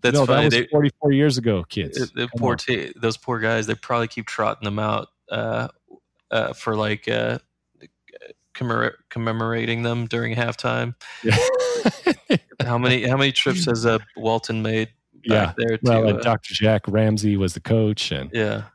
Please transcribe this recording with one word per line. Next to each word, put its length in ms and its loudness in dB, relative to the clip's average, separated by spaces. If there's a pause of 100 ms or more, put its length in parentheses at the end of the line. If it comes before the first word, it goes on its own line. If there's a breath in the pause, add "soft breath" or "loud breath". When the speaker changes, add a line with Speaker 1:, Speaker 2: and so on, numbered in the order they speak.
Speaker 1:
That's 140 4
Speaker 2:
No, 120 6
that 80 4
Speaker 1:
funny. 120 6
Speaker 2:
was 80 4
Speaker 1:
They, 120 2
Speaker 2:
forty-four 460 2
years 260 4
ago, 300 0
kids. 300 -6
Speaker 1:
the, 80 -2
the 220 -6
Speaker 2:
Come 120 -8
Speaker 1:
poor 120 0
Speaker 2:
on. 60 -4
Speaker 1:
t-, 380 -4
those 200 -2
poor 220 -6
guys, 300 0
they 80 -2
probably 320 -2
keep 180 -10
trotting 380 -2
them 160 -4
out, 280 -2 (220)
uh, 380 -4 (640)
uh, 220 0
for, 200 -4
like, 340 -2
uh, 300 -2 (1160)
commemora-, 400 -2 (160)
commemorating 760 -4
them 220 -2
during 280 -4
halftime. 600 -2 (280 loud breath)
Speaker 2:
Yeah. 200 2
<laughs> 920 0 (280)
Speaker 1:
How 140 0
many, 280 2
how 100 2
many 160 2
trips 340 0
has, 200 0
uh, 120 4 (180)
Walton 460 -2
made 260 0 (380)
back 320 2
Speaker 2:
Yeah. 80 0
Speaker 1:
there 160 0
Speaker 2:
Well, 200 4
Speaker 1:
to, 80 4
Speaker 2:
and 80 2
Speaker 1:
uh, 40 -6
Speaker 2:
Doctor 320 0
Jack 320 2
Ramsey 500 2
was 180 0
the 60 -10
coach, 520 0
and 200 -6
Speaker 1:
Yeah. 300 -2 (120)